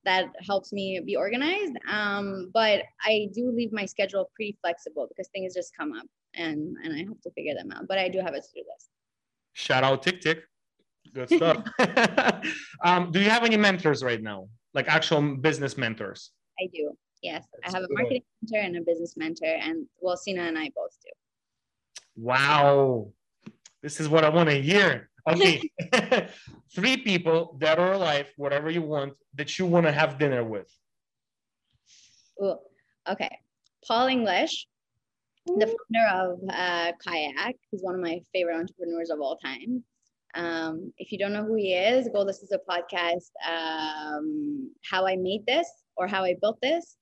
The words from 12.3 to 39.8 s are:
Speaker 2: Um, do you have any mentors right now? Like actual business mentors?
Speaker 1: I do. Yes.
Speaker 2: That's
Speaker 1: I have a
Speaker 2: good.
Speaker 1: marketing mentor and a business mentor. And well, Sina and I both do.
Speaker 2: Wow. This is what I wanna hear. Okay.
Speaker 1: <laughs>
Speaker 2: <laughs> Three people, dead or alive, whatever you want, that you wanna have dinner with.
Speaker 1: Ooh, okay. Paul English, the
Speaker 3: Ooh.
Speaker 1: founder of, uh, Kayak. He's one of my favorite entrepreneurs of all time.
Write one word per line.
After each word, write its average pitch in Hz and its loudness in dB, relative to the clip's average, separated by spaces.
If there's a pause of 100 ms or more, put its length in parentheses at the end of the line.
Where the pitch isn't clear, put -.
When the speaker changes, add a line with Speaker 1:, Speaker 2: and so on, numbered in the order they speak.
Speaker 2:
Um, 175 4
do 180 2
you 202 6
have 233 4
any 226 4
mentors 175 4
right 117 0
now? 101 -8 (260)
Like 139 0
actual 151 4
business 139 0
mentors? 110 -6 (280)
Speaker 1:
I 185 -4
do. 156 -6 (300)
Yes. 170 -10 (160)
Speaker 2:
That's 180 -8
Speaker 1:
I 185 -4
have 185 -4
a 185 -8
Speaker 2:
good. 202 -4
Speaker 1:
marketing 247 -2 (180)
mentor 220 -2
and 175 -4
a 170 -4
business 170 -2
mentor. 160 -4
And 160 -6 (140)
well, 180 -2
Sina 180 -6
and 165 -4
I 151 -6
both - -10
do. - -20 (1040)
Speaker 2:
Wow. 135 4 (720)
This 147 -10
is 156 -2
what 156 6
I 151 6
wanna 160 6
hear. 151 4 (200)
Okay. 175 6 (300)
Speaker 1:
<laughs> 226 2 (180)
Speaker 2:
<laughs> - -20
Three 254 2
people, 165 2
dead 156 4
or 185 4
alive, 147 0 (100)
whatever 143 -2
you 170 0
want, 143 -4 (220)
that - -6
you 185 2
wanna 170 6
have 143 2
dinner 135 2
with. 104 -8 (1700)
Speaker 1:
Ooh, 196 0 (540)
okay. - -6 (460)
Paul 240 2
English, 240 0 (800)
the 349 2
Speaker 3:
Ooh. 453 -2 (160)
Speaker 1:
founder 226 4 (260)
of, 180 -10 (100)
uh, 175 -2 (140)
Kayak. 160 -4 (160)
He's 190 -8
one 185 -6
of 185 -4
my 170 -4 (120)
favorite 170 0
entrepreneurs 170 -6
of 151 -4
all 143 -4
time. 165 -8 (520)